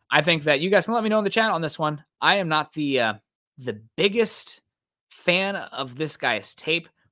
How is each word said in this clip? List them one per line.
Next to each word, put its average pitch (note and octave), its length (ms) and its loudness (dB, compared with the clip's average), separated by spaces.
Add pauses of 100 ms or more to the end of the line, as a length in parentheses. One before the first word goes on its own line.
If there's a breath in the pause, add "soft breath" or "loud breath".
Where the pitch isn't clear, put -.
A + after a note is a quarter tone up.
I D3 140 4
think D#3+ 220 0
that C#3+ 160 2
you F#3 100 -2
guys F#3+ 140 4
can A3+ 100 -4
let A3+ 80 0
me A3 60 -2
know G#3+ 100 2
in G#3 60 0
the G3 60 -2
chat A3 200 2
on E3 100 0
this D#3+ 200 -4
one. D3+ 240 -2 (160)
I E3+ 160 4
am F#3 120 -2
not D3+ 240 0
the, C#3 280 0
uh, A2 140 2 (440)
the A2+ 240 -8 (140)
biggest G#3 640 -2 (500)
fan F#3+ 460 0
of B2+ 400 -10
this D3+ 200 -4
guy's A#2 380 -2
tape E3 340 -4 (240)